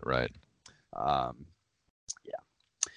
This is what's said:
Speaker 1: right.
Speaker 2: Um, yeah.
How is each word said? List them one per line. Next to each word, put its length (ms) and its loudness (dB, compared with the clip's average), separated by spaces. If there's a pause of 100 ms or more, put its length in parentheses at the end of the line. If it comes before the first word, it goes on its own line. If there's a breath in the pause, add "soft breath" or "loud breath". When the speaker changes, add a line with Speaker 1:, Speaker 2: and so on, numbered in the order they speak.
Speaker 1:
right. 240 2 (600 soft breath)
Speaker 2:
Um, 520 0 (800)
yeah. 80 -10 (640 loud breath)